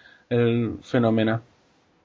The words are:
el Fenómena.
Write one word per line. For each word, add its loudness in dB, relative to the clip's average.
el 0
Fenómena. 0